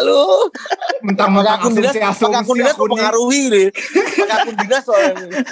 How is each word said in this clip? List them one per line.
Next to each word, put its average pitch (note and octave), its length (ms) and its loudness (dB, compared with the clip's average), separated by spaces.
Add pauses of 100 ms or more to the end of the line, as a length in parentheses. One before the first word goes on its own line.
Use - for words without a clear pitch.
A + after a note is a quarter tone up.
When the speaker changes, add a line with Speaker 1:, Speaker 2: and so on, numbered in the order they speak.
Speaker 1:
lu. C#4+ 200 4 (800)
Speaker 2:
Mentang-mentang G3+ 540 2
Speaker 1:
Pakai F#3+ 80 -4
akun A#3+ 100 0
dinas, A3+ 200 2
Speaker 2:
asumsi-asumsi G3+ 320 -2
Speaker 1:
pakai A#3+ 120 2
akun A#3 220 -2
dinas C4+ 160 2
Speaker 2:
akun C4 100 -4
Speaker 1:
mempengaruhi A#3+ 600 0
nih. G3+ 200 4 (520)
Pakai F#4 180 0
akun A#3 220 -2
dinas A#3+ 240 -2
soalnya. G#3 440 0 (260)